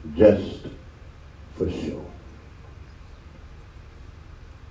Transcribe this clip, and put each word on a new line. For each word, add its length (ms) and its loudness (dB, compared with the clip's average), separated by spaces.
just 520 10
for 120 4
show? 360 -4